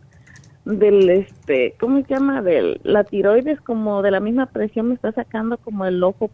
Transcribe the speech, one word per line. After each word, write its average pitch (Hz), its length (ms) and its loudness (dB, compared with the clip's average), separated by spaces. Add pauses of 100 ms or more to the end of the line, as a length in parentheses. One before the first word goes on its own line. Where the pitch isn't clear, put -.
(640)
del, 202 440 4
este, 165 720 0
¿cómo 269 220 0
se 269 120 -6
llama? 269 280 0
Del, 131 420 0
la 208 200 2
tiroides, 220 560 0
como 214 420 -4
de 202 80 2
la 190 100 0
misma 240 260 -2
presión 220 420 -4
me 247 60 -2
está 220 180 -6
sacando 226 460 -6
como 202 280 -8
el 180 160 -2
ojo 185 320 0